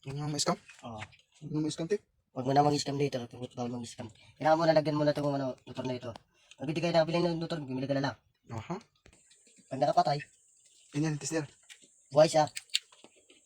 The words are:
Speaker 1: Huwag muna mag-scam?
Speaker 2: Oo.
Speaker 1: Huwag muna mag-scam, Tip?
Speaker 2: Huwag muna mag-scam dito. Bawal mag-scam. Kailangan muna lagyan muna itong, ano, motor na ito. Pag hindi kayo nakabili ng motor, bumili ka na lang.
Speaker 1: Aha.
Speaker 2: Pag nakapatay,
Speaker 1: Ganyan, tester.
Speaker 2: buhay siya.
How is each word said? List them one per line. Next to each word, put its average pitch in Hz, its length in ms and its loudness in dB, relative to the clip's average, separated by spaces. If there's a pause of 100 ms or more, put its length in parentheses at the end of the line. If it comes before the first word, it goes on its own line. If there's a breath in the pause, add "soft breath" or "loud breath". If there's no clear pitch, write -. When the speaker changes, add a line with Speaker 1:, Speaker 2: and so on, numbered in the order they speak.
Speaker 1:
Huwag 139 160 -10
muna 147 160 -4
mag-scam? 170 240 0 (280)
Speaker 2:
Oo. 120 160 -12 (360)
Speaker 1:
Huwag 151 160 -16
muna 151 160 0
mag-scam, 165 160 -6
Tip? 208 160 0 (320)
Speaker 2:
Huwag 127 160 -6
muna 143 160 6
mag-scam 143 320 0
dito. 139 200 0 (360)
Bawal 123 160 -6
mag-scam. 120 400 -10 (280 soft breath)
Kailangan 156 200 4
muna 160 160 4
lagyan 151 240 4
muna 147 160 2
itong, 143 240 0
ano, 131 160 -4 (120)
motor 127 200 -8
na 127 120 -4
ito. 120 120 -10 (480 soft breath)
Pag 170 120 -6
hindi 160 120 -2
kayo 170 120 0
nakabili 165 280 4
ng 170 160 0
motor, 165 240 -4
bumili 131 240 -6
ka 139 80 -2
na 135 160 0
lang. - 60 -6 (340)
Speaker 1:
Aha. 110 280 -6 (920)
Speaker 2:
Pag 135 120 -8
nakapatay, 151 360 2 (720)
Speaker 1:
Ganyan, 151 240 0
tester. 147 300 -4 (680)
Speaker 2:
buhay 151 160 8
siya. 156 220 4 (960)